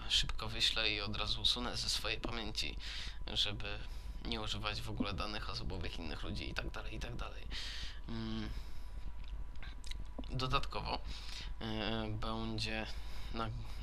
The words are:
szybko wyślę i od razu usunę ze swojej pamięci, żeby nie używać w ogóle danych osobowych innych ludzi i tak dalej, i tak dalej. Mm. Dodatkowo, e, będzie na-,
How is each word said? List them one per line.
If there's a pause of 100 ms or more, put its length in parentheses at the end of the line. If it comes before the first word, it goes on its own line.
szybko
wyślę
i
od
razu
usunę
ze
swojej
pamięci, (580)
żeby (460)
nie
używać
w
ogóle
danych
osobowych
innych
ludzi
i
tak
dalej,
i
tak
dalej. (680)
Mm. (1800)
Dodatkowo, (600)
e,
będzie (480)
na-, (340)